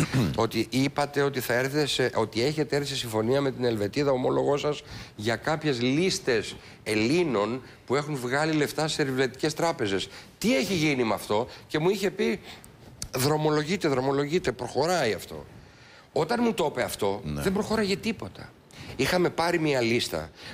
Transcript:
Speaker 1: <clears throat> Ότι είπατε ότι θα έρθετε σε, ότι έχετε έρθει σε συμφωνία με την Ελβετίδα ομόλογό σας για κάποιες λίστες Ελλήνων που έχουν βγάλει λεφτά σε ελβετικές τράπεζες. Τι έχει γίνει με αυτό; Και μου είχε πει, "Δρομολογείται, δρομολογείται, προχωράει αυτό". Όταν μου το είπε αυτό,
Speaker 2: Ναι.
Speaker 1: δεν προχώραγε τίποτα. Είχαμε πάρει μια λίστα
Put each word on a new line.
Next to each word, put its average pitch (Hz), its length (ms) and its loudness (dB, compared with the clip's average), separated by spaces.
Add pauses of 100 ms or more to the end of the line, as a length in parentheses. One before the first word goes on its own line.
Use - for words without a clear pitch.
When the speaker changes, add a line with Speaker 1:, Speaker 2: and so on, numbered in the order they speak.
(120)
Speaker 1:
<clears throat> 92 240 2
Ότι 113 340 0
είπατε 143 520 0
ότι 135 180 0
θα 120 140 -2
έρθετε 135 320 2
σε, 131 280 2
ότι 110 280 0
έχετε 147 340 0
έρθει 143 120 0
σε 135 80 -6
συμφωνία 117 440 2
με 139 100 2
την 120 140 -4
Ελβετίδα 117 460 2
ομόλογό 131 460 2
σας 147 260 -2 (340)
για 110 200 0
κάποιες 151 440 0
λίστες 131 760 0 (260)
Ελλήνων 120 800 2 (240)
που 120 100 0
έχουν 147 200 -2
βγάλει 139 360 0
λεφτά 151 360 0
σε 151 140 -2
ελβετικές 135 520 0
τράπεζες. 127 540 0 (300)
Τι 247 180 2
έχει 196 180 0
γίνει 147 300 2
με 107 100 2
αυτό; 107 320 0 (200)
Και 156 120 -2
μου 160 120 2
είχε 196 200 0
πει, 220 300 0 (760)
"Δρομολογείται, 151 720 2
δρομολογείται, 139 640 2
προχωράει 131 600 0
αυτό". 80 320 -8 (680)
Όταν 160 300 0
μου 233 120 4
το 160 160 0
είπε 127 120 -2
αυτό, 98 420 -2
Speaker 2:
Ναι. 73 180 -4
Speaker 1:
δεν 190 100 0
προχώραγε 208 440 0
τίποτα. - 560 -8 (440)
Είχαμε 165 340 2
πάρει 170 280 0
μια 147 220 2
λίστα 107 500 0 (240)